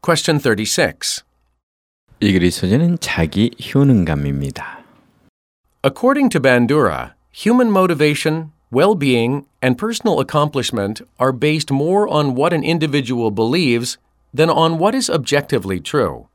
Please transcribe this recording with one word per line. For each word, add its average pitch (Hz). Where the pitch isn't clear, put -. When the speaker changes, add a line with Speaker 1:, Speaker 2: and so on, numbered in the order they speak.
Speaker 1:
Question 156
thirty-six. 110
Speaker 2:
이 101
글의 90
소재는 147
자기 95
효능감입니다. 76
Speaker 1:
According 269
to 156
Bandura, 120
human 240
motivation, 160
well-being, 139
and 127
personal 220
accomplishment 123
are 131
based 147
more 180
on 147
what 156
an 151
individual 135
believes 117
than 156
on 160
what 214
is -
objectively 123
true. 85